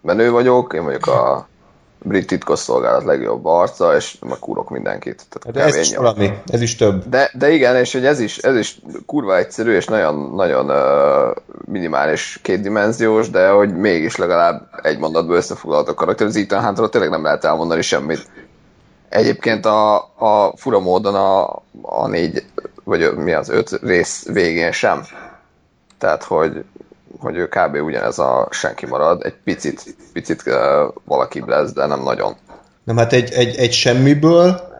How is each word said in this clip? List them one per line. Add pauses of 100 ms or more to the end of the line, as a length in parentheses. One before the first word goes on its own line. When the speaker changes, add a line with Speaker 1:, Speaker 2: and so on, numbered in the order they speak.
Speaker 1:
menő
vagyok,
én
vagyok
a (560)
brit
titkosszolgálat
legjobb
arca,
és (100)
meg
kúrok
mindenkit.
Tehát
Speaker 2:
De
ez
Speaker 1:
kb.
Speaker 2:
is
Speaker 1:
ennyi.
Speaker 2:
valami, (160)
ez
is
több.
Speaker 1:
De,
de
igen,
és
hogy
ez
is,
ez
is (260)
kurva
egyszerű,
és
nagyon,
nagyon,
ö, (340)
minimális
kétdimenziós,
de
hogy
mégis
legalább (140)
egy
mondatban
összefoglalt
a
karakter.
Az
Ethan
Huntról
tényleg
nem
lehet
elmondani
semmit. (840)
Egyébként
a, (220)
a
fura
módon
a, (320)
a
négy, (380)
vagy
ö,
mi
az,
öt
rész
végén
sem. (920)
Tehát,
hogy (560)
hogy
ő
kb. (100)
ugyanez
a
senki
marad,
egy (100)
picit, (180)
picit,
ö, (200)
valakibb
lesz,
de
nem
nagyon. (480)
Speaker 2:
Nem,
hát
egy,
egy,
egy
semmiből (180)